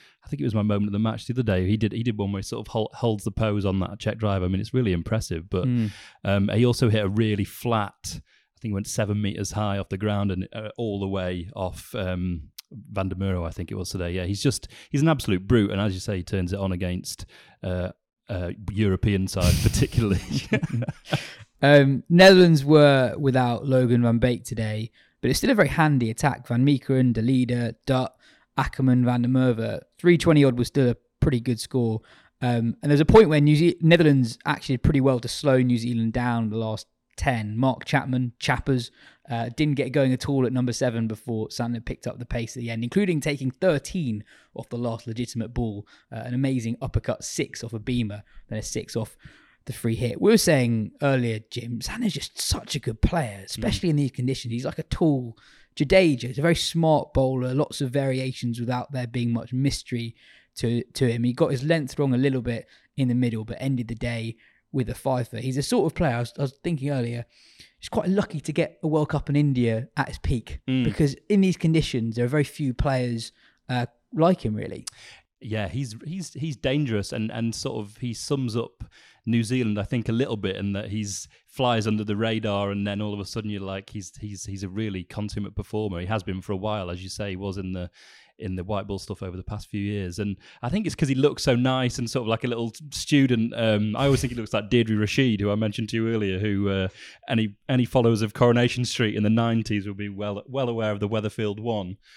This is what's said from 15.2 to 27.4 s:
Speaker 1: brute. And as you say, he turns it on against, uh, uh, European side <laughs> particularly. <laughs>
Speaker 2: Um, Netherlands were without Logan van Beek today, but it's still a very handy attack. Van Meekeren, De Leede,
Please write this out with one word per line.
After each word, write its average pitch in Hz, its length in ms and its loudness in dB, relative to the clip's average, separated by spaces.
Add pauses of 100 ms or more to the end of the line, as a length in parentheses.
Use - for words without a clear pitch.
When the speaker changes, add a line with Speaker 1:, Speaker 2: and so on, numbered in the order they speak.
Speaker 1:
brute. 107 260 4
And 98 100 -2
as 104 120 0
you 92 60 -6
say, 101 160 -6
he 90 80 -4
turns 92 300 -2
it 98 60 -4
on 95 120 0
against, 90 540 -6 (360)
uh, 90 280 -4 (400)
uh, 90 220 -4 (200)
European 98 560 2
side 90 300 2
<laughs> - 40 -2
particularly. - 600 0 (280)
<laughs> - 1120 -6
Speaker 2:
Um, 139 480 8
Netherlands 175 560 10
were 143 520 8
without 127 500 2
Logan 127 340 6
van 117 160 4
Beek 123 280 0
today, 107 440 -6 (320)
but 123 80 2
it's 135 100 0
still 240 120 2
a 254 40 4
very 208 120 6
handy 143 420 2
attack. 123 380 -2
Van 120 180 2
Meekeren, 131 480 2
De 113 80 -2
Leede, 120 540 0 (100)